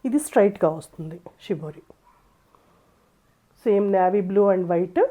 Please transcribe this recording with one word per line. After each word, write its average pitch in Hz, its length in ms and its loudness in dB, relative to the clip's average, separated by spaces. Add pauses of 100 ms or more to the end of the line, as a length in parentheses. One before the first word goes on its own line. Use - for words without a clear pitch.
ఇది 262 180 0
స్ట్రైట్గా 202 520 2
వస్తుంది 160 400 -16 (280)
షిబోరి. 151 380 -10 (1800)
సేమ్ 202 320 2
navy 185 340 2
blue 196 240 2
and 185 180 0
white 180 400 0